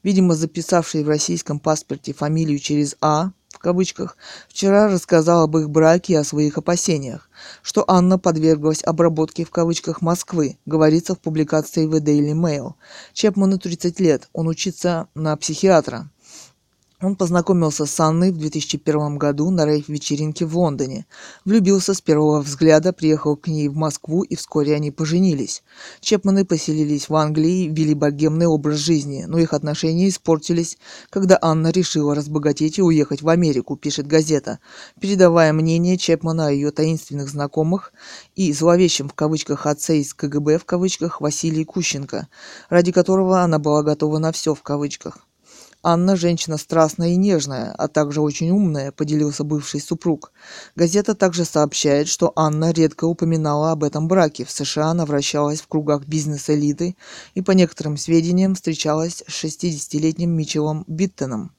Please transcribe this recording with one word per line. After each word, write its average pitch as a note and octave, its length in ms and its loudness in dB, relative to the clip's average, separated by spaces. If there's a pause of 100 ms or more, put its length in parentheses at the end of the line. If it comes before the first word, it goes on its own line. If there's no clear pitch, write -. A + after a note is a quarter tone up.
видимо, F#3 320 4
записавший E3 640 -2
в D3 60 -2
российском D3+ 500 -2
паспорте D3 540 -4
фамилию D3+ 480 -2
через D3 400 -2
"А", D#3 320 0 (160)
в - 100 -20
кавычках, - 580 -2 (320)
вчера G3+ 380 4
рассказал E3+ 560 4
об D#3 160 2
их D3+ 100 -2
браке D#3+ 440 4
и D#3+ 40 4
о D3 80 2
своих D3 320 -2
опасениях, D3+ 720 -4 (340)
что - 260 -2
Анна F#3 280 6
подверглась D#3 680 2
обработке, D#3+ 600 0
в - 60 -12
кавычках, E3 520 -4
Москвы, E3+ 540 -2 (100)
говорится D#3 500 2
в - 20 -20
публикации D#3 720 -2
The D#3 120 0
Daily D3 320 0
Mail. D3+ 420 -4 (380)
Чепману G3 460 0
тридцать F3 400 -4
лет, D#3+ 340 2
он E3 140 -4
учится E3 680 -4
на D#3 220 -4
психиатра. D3+ 760 2 (920)
Он F#3+ 140 -2
познакомился E3+ 680 0
с - 120 -6
Анной E3 320 4
в F3+ 60 -4
две D3+ 140 -4
тысячи D3 260 -6
первом D3 400 -2
году D3 320 0
на F3+ 160 2
рейв-вечеринке D3+ 800 -2
в D#3+ 140 -2
Лондоне. C#3 480 -2 (400)
Влюбился G3 480 4
с - 80 -6
первого D3+ 400 2
взгляда, D#3 500 4
приехал D#3 460 0
к - 100 -8
ней D3+ 220 -2
в C#3+ 40 -10
Москву, D#3 460 -4
и - 160 -6
вскоре D3+ 380 -2
они D3 160 -2
поженились. D#3+ 720 0 (400)
Чепманы G3 420 2
поселились D3+ 640 -2
в D3+ 60 -2
Англии, D#3 540 0
вели D#3 260 0
богемный D3+ 500 0
образ D3+ 360 0
жизни, C#3+ 460 -2
но E3 120 -2
их D#3+ 160 2
отношения D#3+ 560 0
испортились, E3+ 680 -2 (320)
когда F#3+ 320 4
Анна D#3+ 300 2
решила D#3 440 0
разбогатеть D3+ 640 -2
и G3 40 2
уехать D#3 400 2
в D#3 80 0
Америку, D#3 460 0
пишет C#3+ 300 -6
газета, D#3 520 0 (420)
передавая E3+ 540 4
мнение E3 420 2
Чепмана E3 520 -2
о - 20 0
ее C#3+ 200 0
таинственных D3+ 600 -4
знакомых D#3 640 -4 (420)
и F#3 160 0
зловещем, D#3+ 560 2
в - 60 -14
кавычках, D3+ 500 -4
отце D3 360 0
из C#3 120 -6
К - 160 -6
Г C#3+ 120 -4
Б, D3+ 180 2
в - 80 -8
кавычках, F3 560 -4
Василии D#3 420 -2
Кущенко, D3+ 640 -6 (400)
ради F3 240 4
которого F#3 480 2
она E3+ 180 2
была D3 240 2
готова D3+ 360 0
на D#3+ 140 0
все, D#3 220 -4
в - 80 -10
кавычках. - 580 -8 (600)
"Анна F3 320 2
женщина E3+ 440 -2
страстная E3 540 0
и F3 40 2
нежная, C#3+ 560 0
а - 160 -2
также D3 320 0
очень D3+ 300 -2
умная", D#3 420 0
поделился D3+ 520 -2
бывший D3 360 -4
супруг. D#3+ 500 -4 (460)
Газета G3 380 2
также F3 320 0
сообщает, D3 600 0
что - 300 -2
Анна D#3 340 0
редко D#3+ 360 0
упоминала D#3+ 640 0
об D3+ 120 -2
этом D3+ 240 -2
браке. D#3+ 380 2
В - 60 -14
С - 160 -8
Ш D3+ 160 -4
А D#3 80 0
она E3+ 160 0
вращалась D3 560 -2
в - 60 -20
кругах D3 360 -2
бизнес-элиты D3+ 920 -2 (360)
и, - 80 -6
по F#3 120 0
некоторым E3 440 2
сведениям, F3 600 2
встречалась D#3+ 680 -4
с D#3+ 60 -14
шестидесятилетним D#3+ 960 -4
Митчеллом D#3 560 -4
Биттеном D3+ 720 -6